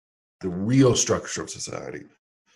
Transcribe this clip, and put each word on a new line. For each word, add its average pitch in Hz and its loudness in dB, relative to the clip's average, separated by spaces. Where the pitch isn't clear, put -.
the 95 -6
real 117 4
structure - -2
of 67 -10
society, - -12